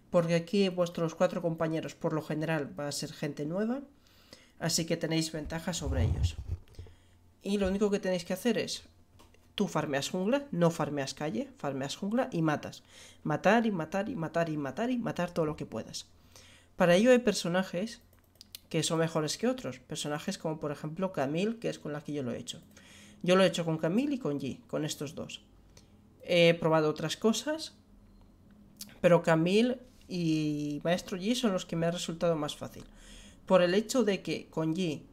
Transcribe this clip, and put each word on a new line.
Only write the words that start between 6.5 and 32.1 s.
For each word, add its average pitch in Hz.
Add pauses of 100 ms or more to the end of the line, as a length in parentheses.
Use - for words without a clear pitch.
Y 202
lo 190
único 196
que 196
tenéis 185
que 220
hacer 214
es, - (720)
tú 190
farmeas 147
jungla, 233
no 170
farmeas 143
calle, 214
farmeas 139
jungla 220
y 165
matas. - (400)
Matar 185
y 226
matar 196
y -
matar 165
y 156
matar 151
y 254
matar 175
todo 170
lo 156
que 139
puedas. - (680)
Para 175
ello 233
hay 247
personajes 185 (640)
que 160
son 160
mejores 160
que 220
otros, 254
personajes 151
como 156
por 147
ejemplo 175
Camille, 165
que 165
es 156
con 151
la 147
que -
yo 147
lo 120
he -
hecho. - (640)
Yo 180
lo 190
he -
hecho 175
con 160
Camille 226
y 240
con 143
Yi, 131
con 147
estos 147
dos. - (800)
He 170
probado 160
otras 156
cosas, 294 (1200)
pero 170
Camille 190 (340)
y 151
Maestro 185
Yi 196
son 240
los 180
que 170
me 175
ha 170
resultado 170